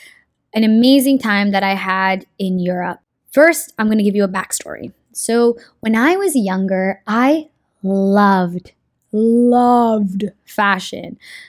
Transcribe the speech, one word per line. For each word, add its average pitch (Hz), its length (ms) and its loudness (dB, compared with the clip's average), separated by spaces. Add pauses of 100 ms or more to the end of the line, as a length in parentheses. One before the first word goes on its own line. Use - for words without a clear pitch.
(540)
an 220 80 0
amazing 254 560 4
time 208 320 -2
that 196 140 0
I 196 100 0
had 190 520 -2 (120)
in 185 220 -4
Europe. 180 400 -4 (320)
First, 320 480 2
I'm 214 80 0
gonna 220 160 0
give 202 100 0
you 202 80 2
a 196 60 0
backstory. - 640 -10 (180)
So 233 480 0 (220)
when 220 160 -2
I 294 200 2
was 392 200 -2
younger, 190 680 -2
I 269 440 0 (380)
loved, 196 880 0 (400)
loved 233 1120 2 (220)
fashion. 190 720 -4 (300)